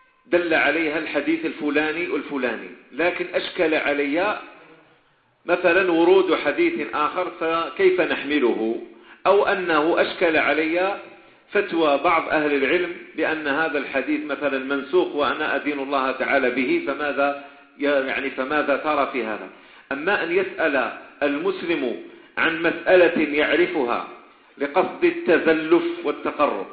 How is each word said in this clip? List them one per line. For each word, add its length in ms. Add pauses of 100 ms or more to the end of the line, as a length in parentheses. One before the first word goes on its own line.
(260)
دل 280
عليها 440
الحديث 480
الفلاني 640
والفلاني، 600 (220)
لكن 420
أشكل 400
علي 680 (1040)
مثلًا 460
ورود 420
حديث 600
آخر، 360 (100)
فكيف 600
نحمله؟ 840 (440)
أو 200
أنه 540
أشكل 360
علي 640 (520)
فتوى 460
بعض 300
أهل 260
العلم 420 (200)
بأن 320
هذا 300
الحديث 460
مثلًا 340
منسوخ 560
وأنا 420
أدين 220
الله 340
تعالى 380
به، 360
فماذا، 580 (340)
يعني، 520
فماذا 460
ترى 360
في 120
هذا؟' 260 (420)
أما 320
أن 80
يسأل 680 (240)
المسلم 800 (360)
عن 240
مسألة 760
يعرفها 720 (500)
لقصد 460
التزلف 1040
والتقرب، 680